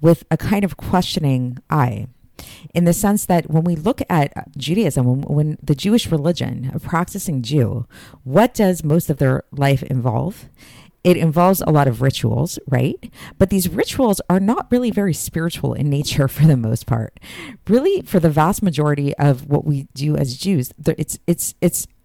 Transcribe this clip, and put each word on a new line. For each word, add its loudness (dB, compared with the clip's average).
with 4
a 2
kind 0
of -6
questioning -2
eye. 0
In 2
the 6
sense 0
that 2
when 2
we 0
look -2
at 2
Judaism, 0
when, 2
when -2
the 0
Jewish 2
religion, -2
a -8
practicing -4
Jew, 0
what 4
does 0
most 0
of -2
their 0
life 0
involve? -4
It 6
involves 2
a -2
lot 4
of -2
rituals, 0
right? -2
But 2
these 0
rituals 0
are 2
not 0
really 2
very 0
spiritual -4
in -2
nature 0
<laughs> -
for 2
the 8
most -2
part. -4
Really, 2
for 0
the 4
vast 2
majority 0
of 2
what 0
we -2
do -2
as -2
Jews, -2
there, -2
it's, -6
it's, -2
it's, -2